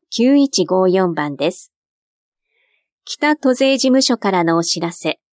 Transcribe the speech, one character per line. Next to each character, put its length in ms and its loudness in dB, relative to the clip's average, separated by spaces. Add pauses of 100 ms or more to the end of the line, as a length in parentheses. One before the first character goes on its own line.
(100)
九 260 2
一 280 2
五 240 0
四 260 0
番 220 -6
で 160 -2
す。 200 -12 (1300)
北 320 -2
都 180 0
税 220 2
事 120 0
務 140 4
所 160 0
か 140 -2
ら 120 0
の 120 2
お 80 0
知 160 -6
ら 100 -4
せ。 300 -6 (120)